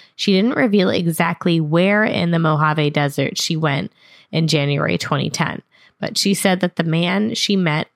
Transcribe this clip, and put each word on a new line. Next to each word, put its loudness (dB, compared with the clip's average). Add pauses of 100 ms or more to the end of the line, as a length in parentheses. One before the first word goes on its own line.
(160)
She 0
didn't 2
reveal 2
exactly 0
where 2
in 0
the 2
Mojave 2
Desert -2
she -4
went -2 (400)
in 0
January 0
twenty -2
ten, -4 (400)
but -6
she 0
said 0
that -4
the 0
man -2
she -2
met 0